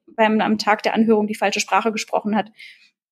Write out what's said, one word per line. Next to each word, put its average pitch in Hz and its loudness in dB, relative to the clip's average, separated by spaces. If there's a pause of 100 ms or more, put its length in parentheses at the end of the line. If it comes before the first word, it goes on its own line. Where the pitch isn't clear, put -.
beim, 214 2
am 208 0
Tag 214 0
der - 0
Anhörung 214 2
die 214 -6
falsche 208 -2
Sprache 220 0
gesprochen 214 -4
hat. 208 -4 (600)